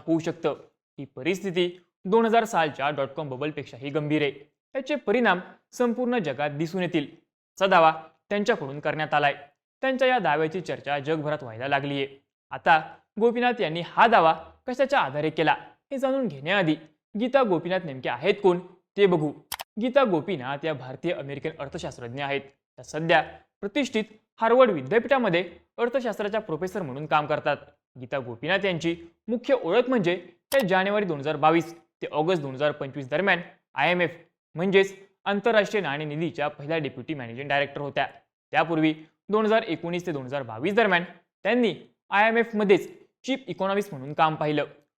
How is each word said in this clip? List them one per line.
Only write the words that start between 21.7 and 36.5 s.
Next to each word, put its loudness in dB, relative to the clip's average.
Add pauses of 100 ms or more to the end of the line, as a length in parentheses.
आहेत. -2
त्या -20
सध्या 2 (400)
प्रतिष्ठित -2 (380)
हार्वर्ड 6
विद्यापीठामध्ये 0 (280)
अर्थशास्त्राच्या -2
प्रोफेसर -6
म्हणून -8
काम 2
करतात. 0 (440)
गीता -6
गोपीनाथ -2
यांची -2 (320)
मुख्य -2
ओळख 2
म्हणजे 0 (240)
त्या 2
जानेवारी 2
दोन -4
हजार -2
बावीस 2
ते -14
ऑगस्ट 0
दोन -8
हजार 0
पंचवीस -10
दरम्यान 2 (360)
आयएमएफ 2 (380)
म्हणजेच 2 (280)
आंतरराष्ट्रीय 2
नाणेनिधीच्या -4
पहिल्या -4